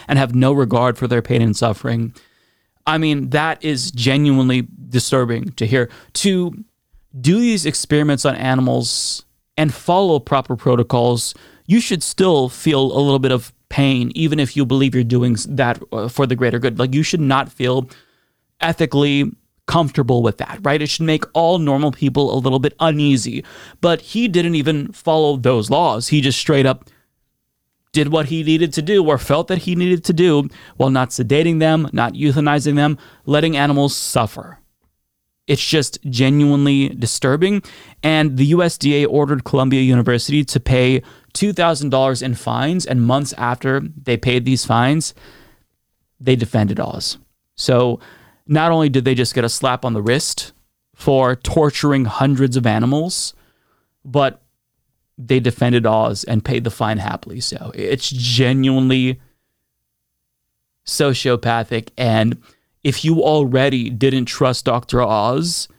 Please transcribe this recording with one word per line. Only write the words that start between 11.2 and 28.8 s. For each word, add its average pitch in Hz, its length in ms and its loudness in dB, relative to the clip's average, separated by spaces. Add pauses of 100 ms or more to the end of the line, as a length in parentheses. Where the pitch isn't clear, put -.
you 226 160 4
should - 200 -2
still 160 460 2
feel 135 500 0
a 139 40 4
little 139 180 2
bit 131 140 0
of 120 180 -4 (160)
pain, 131 480 0
even 156 240 0
if 135 160 -2
you 143 100 2
believe 135 300 0
you're 127 80 2
doing 123 300 2
s-, - 160 -6
that, 123 420 -2
uh, 113 160 -4
for 135 180 -2
the 123 120 0
greater 123 220 0
good. 120 200 -2
Like, 131 140 0
you 151 100 2
should 175 160 -2
not 135 320 0
feel 127 380 -2 (720)
ethically 143 720 0 (320)
comfortable 135 580 0
with 110 140 -2
that, - 240 -10
right? 143 200 0
It 147 60 -4
should 160 180 -4
make 156 280 0
all 170 260 2
normal 143 320 0
people 135 420 0
a 135 60 0
little 131 200 0
bit 143 200 0
uneasy. 143 640 0 (380)
But 170 180 2
he 233 300 -4
didn't 170 260 0
even 151 380 -2
follow 156 420 0
those 120 340 0
laws. 135 380 0
He 151 140 2
just 131 180 0
straight 139 260 2
up 131 240 -2 (1040)
did 147 180 0
what 156 160 0
he 160 160 -4
needed 160 300 0
to 165 80 -4